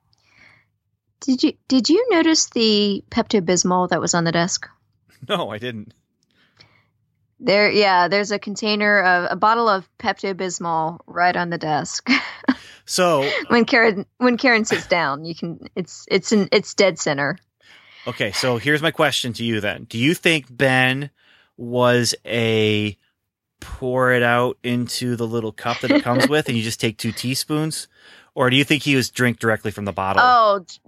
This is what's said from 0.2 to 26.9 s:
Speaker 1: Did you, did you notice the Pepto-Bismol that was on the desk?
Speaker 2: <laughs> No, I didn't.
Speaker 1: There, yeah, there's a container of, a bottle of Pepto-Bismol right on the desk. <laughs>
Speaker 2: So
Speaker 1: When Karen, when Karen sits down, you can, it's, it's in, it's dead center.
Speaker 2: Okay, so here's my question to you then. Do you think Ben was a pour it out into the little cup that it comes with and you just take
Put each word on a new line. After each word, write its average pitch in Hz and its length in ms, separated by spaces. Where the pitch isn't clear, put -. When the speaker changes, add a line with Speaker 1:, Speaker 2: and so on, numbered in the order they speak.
Speaker 1:
Did 254 220
you, 302 100
did 262 200
you 415 220
notice 330 380
the 208 600
Pepto-Bismol 180 800
that 170 120
was 175 120
on 170 120
the 170 60
desk? 170 420
Speaker 2:
<laughs> - 40
No, 175 220
I 107 80
didn't. 110 340
Speaker 1:
There, 208 320
yeah, 190 380
there's 202 220
a 202 60
container 208 640
of, 180 300
a - 40
bottle 226 320
of 190 300
Pepto-Bismol 180 1080
right 175 280
on 175 140
the 170 80
desk. 156 580
<laughs> 269 40
Speaker 2:
So 160 400
Speaker 1:
When 233 180
Karen, 226 400
when 247 180
Karen 226 260
sits 185 220
down, 156 400
you 170 80
can, 160 260
it's, - 320
it's - 240
in, 202 200
it's - 240
dead 185 240
center. 143 400
Speaker 2:
Okay, 117 260
so 120 280
here's 143 240
my 160 80
question 131 420
to 113 100
you 113 160
then. 101 260
Do - 120
you 135 160
think 160 320
Ben 131 540
was 123 560
a 107 680
pour 127 540
it 123 80
out 120 400
into 123 540
the 113 100
little 113 260
cup - 280
that 131 100
it 285 140
comes 127 260
with 151 180
and 131 80
you 117 60
just 110 180
take 113 200